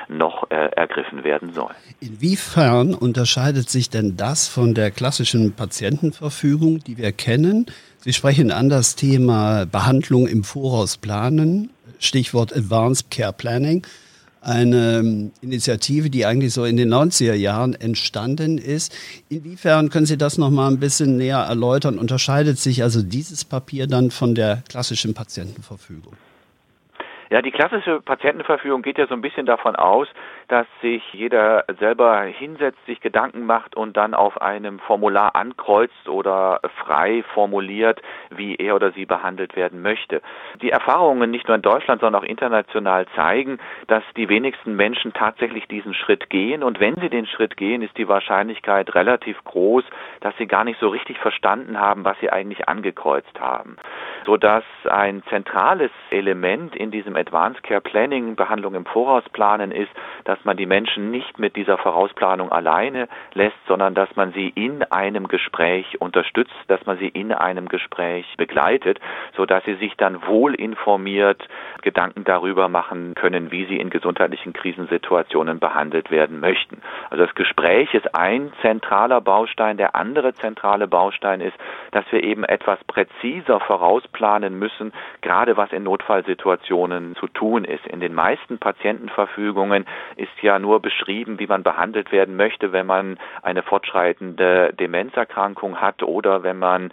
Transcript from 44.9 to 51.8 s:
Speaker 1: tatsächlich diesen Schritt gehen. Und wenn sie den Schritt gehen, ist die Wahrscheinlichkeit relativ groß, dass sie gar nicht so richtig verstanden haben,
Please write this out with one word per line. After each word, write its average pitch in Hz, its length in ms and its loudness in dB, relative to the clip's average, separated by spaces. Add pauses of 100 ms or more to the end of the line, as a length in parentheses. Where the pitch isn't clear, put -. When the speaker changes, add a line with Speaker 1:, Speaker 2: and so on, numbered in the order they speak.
Speaker 1:
tatsächlich 110 540 -2
diesen 104 260 -8
Schritt - 380 0
gehen. 117 320 0
Und 120 160 -2
wenn 107 160 2
sie 175 140 -4
den 117 180 -2
Schritt - 280 -2
gehen, 113 280 -2
ist 104 120 -10
die 107 120 -4
Wahrscheinlichkeit 98 880 0
relativ 104 480 2
groß, 104 400 2 (380)
dass 101 180 -6
sie 113 80 -4
gar 101 160 4
nicht 113 160 -6
so 110 80 2
richtig - 320 -4
verstanden 110 600 -2
haben, 101 260 2